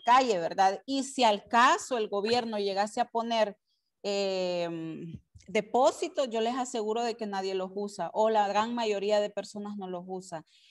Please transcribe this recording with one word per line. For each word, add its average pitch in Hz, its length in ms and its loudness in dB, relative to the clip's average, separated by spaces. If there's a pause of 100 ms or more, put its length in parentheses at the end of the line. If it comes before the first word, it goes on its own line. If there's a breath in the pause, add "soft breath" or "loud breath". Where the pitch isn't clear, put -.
calle, 240 340 6
¿verdad? 190 460 2
Y 269 180 -2
si 262 200 -2
al 208 240 4
caso 262 500 4
el 214 120 -2
gobierno 220 500 0
llegase 202 420 -2
a 233 80 -2
poner, 226 480 0 (460)
em, 175 1160 -2 (280)
depósitos, 254 840 0
yo 226 120 -2
les 233 140 0
aseguro 233 480 -4
de 233 120 -4
que 233 100 -8
nadie 190 300 -4
los 185 180 -4
usa, 202 400 -6
o 220 160 2
la 214 180 2
gran 214 280 0
mayoría 208 440 0
de 208 100 0
personas 208 480 -10
no 185 100 -10
los 180 200 -8
usa, 185 380 -10 (260 soft breath)